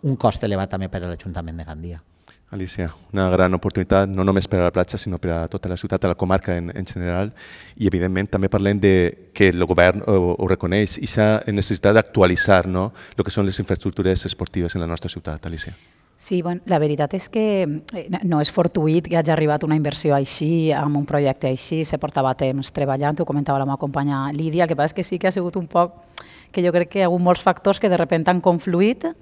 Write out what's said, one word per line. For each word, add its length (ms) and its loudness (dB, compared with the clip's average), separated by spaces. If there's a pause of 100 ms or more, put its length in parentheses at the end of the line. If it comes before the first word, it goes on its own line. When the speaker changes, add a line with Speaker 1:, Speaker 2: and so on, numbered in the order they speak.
Speaker 1:
un 140 -2
cost 260 -2
elevat 260 -2
també 200 -6
per 140 -8
a 40 -8
l'Ajuntament 500 -10
de 60 -10
Gandia. 400 -12 (500)
Speaker 2:
Alicia, 380 -8 (200)
una 200 0
gran 260 4
oportunitat, 560 2
no 100 -2
només 240 2
per 120 0
a 80 2
la 60 0
platja, 280 -2
sinó 160 -6
per 160 -4
a 40 -2 (120)
tota 220 -8
la 60 -6
ciutat, 280 -4
a 60 2
la 80 -2
comarca 360 0
en, 140 -6
en 160 -8
general. 460 -4 (440)
I, 140 0
evidentment, 400 0
també 240 0
parlem 260 2
de 120 6 (420)
que 160 6
el 160 2
govern 400 4
ho, 320 2
ho 100 -2
reconeix, 540 0
i 80 -6
s'ha 400 2
necessitat 480 2
d'actualitzar, 720 4
no?, 220 -2 (260)
lo 80 0
que 80 -6
són 160 2
les 80 -6
infraestructures 720 -2
esportives 480 -4
en 80 -2
la 60 -4
nostra 180 -8
ciutat, 400 -10
Alicia. 240 -10 (420)
Speaker 3:
Sí, 300 -4
bueno, 240 -6
la 80 2
veritat 400 0
és 100 -8
que, 180 -2 (200)
eh, 480 -8
no, 80 -4 (140)
no 80 4
és 100 0
fortuït 560 2
que 80 2
hagi 160 2
arribat 320 2
una 100 2
inversió 380 0
així, 640 0
amb 240 0
un 80 -6
projecte 400 0
així, 400 -4
se 80 -4
portava 400 -2
temps 340 -2
treballant, 460 -2
ho 80 -2
comentava 320 -2
la 80 0
meva 160 -4
companya 500 -2
Lídia, 360 0
el 20 -6
que 80 -2
passa 160 0
és 80 -8
que 80 -6
sí 80 -6
que 100 -2
ha 60 0
sigut 240 -4
un 80 -6
poc 320 0 (560)
que 80 -2
jo 100 2
crec 200 0
que 80 -4
hi 20 4
ha 80 4
hagut 160 0
molts 160 4
factors 400 0
que 80 2
de 80 2
repente 320 0
han 160 4
confluït 640 2 (140)